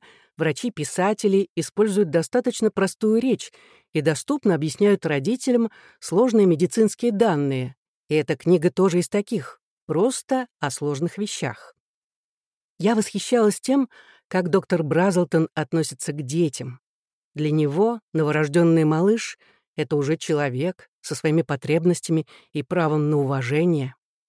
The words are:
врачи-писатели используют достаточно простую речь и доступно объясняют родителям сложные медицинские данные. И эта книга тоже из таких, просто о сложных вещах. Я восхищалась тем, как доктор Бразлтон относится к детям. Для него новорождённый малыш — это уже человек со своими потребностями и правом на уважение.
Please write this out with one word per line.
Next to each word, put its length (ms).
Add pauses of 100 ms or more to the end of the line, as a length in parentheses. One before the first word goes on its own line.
(360)
врачи-писатели 1200
используют 540
достаточно 600
простую 500
речь 300 (420)
и 100
доступно 520
объясняют 500
родителям 640 (300)
сложные 480
медицинские 640
данные. 640 (340)
И 60
эта 220
книга 340
тоже 300
из 80
таких, 520 (260)
просто 600 (140)
о 100
сложных 480
вещах. 560 (1040)
Я 160
восхищалась 680
тем, 280 (380)
как 220
доктор 340
Бразлтон 720
относится 580
к 100
детям. 580 (540)
Для 160
него 500 (140)
новорождённый 680
малыш — 540 (380)
это 200
уже 200
человек 720 (140)
со 120
своими 280
потребностями 840 (260)
и 100
правом 480
на 80
уважение. 760 (340)